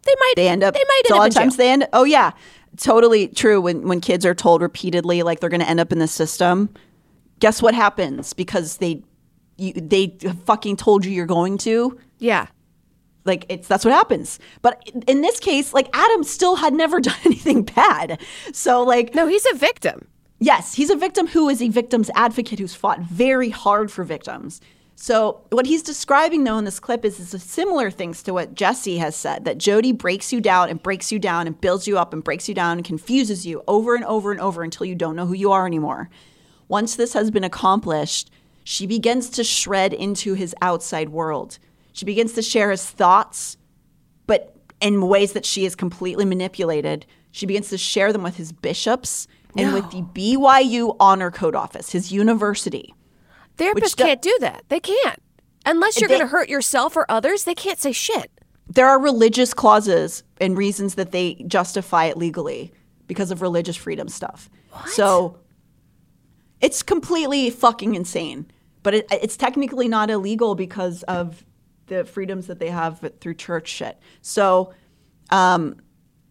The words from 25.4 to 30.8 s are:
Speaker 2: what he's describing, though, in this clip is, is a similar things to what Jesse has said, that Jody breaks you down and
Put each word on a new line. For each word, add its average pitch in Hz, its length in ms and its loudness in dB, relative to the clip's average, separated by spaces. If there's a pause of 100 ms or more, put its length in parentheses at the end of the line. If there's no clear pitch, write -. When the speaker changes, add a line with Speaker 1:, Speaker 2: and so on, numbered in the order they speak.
Speaker 2:
what 247 160 2
he's 311 160 2
describing, 311 600 2
though, 220 160 0
in 214 60 -2
this 190 140 -8
clip 233 260 -4
is, 202 140 -4
is 175 140 -16
a 190 60 -10
similar 320 500 -2
things 170 340 -10
to 190 100 -6
what 175 200 -4
Jesse 202 460 -2
has 156 160 -4
said, 147 300 -6
that 143 120 -4
Jody 214 340 2
breaks 196 400 -4
you 247 80 -2
down 185 300 2
and 165 120 -8